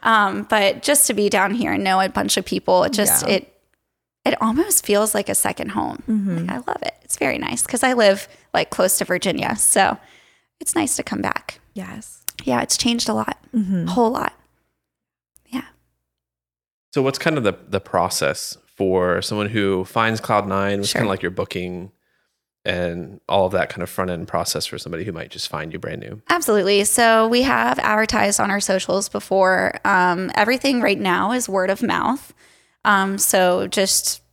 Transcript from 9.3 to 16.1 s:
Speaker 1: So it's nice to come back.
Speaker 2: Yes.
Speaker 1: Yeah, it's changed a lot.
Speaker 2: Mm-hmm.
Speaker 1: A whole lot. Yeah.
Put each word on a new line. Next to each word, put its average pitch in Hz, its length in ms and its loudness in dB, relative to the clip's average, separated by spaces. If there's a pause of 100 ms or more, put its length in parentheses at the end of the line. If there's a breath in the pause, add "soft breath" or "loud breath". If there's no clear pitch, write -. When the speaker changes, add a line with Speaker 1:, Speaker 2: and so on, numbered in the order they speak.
Speaker 1:
So 196 420 2 (600 soft breath)
it's - 160 -4
nice 311 220 -2
to - 60 -4
come - 180 -4
back. - 400 -4 (120)
Speaker 2:
Yes. 208 520 -14 (180)
Speaker 1:
Yeah, 247 180 0
it's - 140 -2
changed 233 320 0
a 220 60 -2
lot. 214 240 -4 (180)
Speaker 2:
Mm-hmm. 185 320 0
Speaker 1:
A 180 40 -4
whole 226 200 2
lot. - 220 -4 (1120)
Yeah. - 160 -8 (1300)